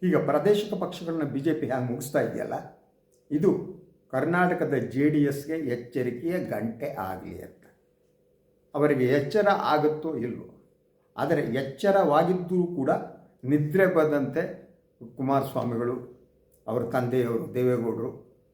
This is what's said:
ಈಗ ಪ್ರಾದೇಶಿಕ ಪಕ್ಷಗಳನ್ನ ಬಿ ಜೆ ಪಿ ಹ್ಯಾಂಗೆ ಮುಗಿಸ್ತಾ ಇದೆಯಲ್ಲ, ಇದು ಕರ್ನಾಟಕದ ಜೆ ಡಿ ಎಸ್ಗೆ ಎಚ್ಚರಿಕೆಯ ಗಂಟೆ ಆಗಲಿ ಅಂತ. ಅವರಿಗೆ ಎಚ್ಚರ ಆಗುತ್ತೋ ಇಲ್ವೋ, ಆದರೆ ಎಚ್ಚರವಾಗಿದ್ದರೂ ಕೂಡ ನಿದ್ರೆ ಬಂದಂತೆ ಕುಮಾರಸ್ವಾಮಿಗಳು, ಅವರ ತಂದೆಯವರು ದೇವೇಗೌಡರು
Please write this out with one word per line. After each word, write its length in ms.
ಈಗ 120
ಪ್ರಾದೇಶಿಕ 580
ಪಕ್ಷಗಳನ್ನ 500
ಬಿ 160
ಜೆ 140
ಪಿ 120
ಹ್ಯಾಂಗೆ 260
ಮುಗಿಸ್ತಾ 300
ಇದೆಯಲ್ಲ, 320
ಇದು 480
ಕರ್ನಾಟಕದ 640
ಜೆ 360
ಡಿ 140
ಎಸ್ಗೆ 300
ಎಚ್ಚರಿಕೆಯ 920
ಗಂಟೆ 480
ಆಗಲಿ 480
ಅಂತ. 220
ಅವರಿಗೆ 320
ಎಚ್ಚರ 420
ಆಗುತ್ತೋ 680
ಇಲ್ವೋ, 560
ಆದರೆ 240
ಎಚ್ಚರವಾಗಿದ್ದರೂ 1300
ಕೂಡ 140
ನಿದ್ರೆ 520
ಬಂದಂತೆ 720
ಕುಮಾರಸ್ವಾಮಿಗಳು, 1080
ಅವರ 220
ತಂದೆಯವರು 640
ದೇವೇಗೌಡರು 880